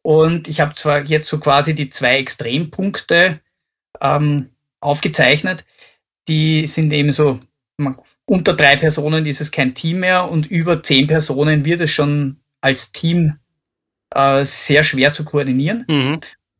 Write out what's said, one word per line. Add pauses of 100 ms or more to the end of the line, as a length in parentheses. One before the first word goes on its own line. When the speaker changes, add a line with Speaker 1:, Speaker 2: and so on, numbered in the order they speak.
Speaker 1:
Und
ich
habe
zwar
jetzt
so
quasi
die
zwei
Extrempunkte, (600)
ähm, (320)
aufgezeichnet. (640)
Die
sind
eben
so, (360)
man, (300)
unter
drei
Personen
ist
es
kein
Team
mehr
und
über
zehn
Personen
wird
es
schon (200)
als
Team, (760)
äh,
sehr
schwer
zu
koordinieren.
Speaker 2:
Mhm. (400)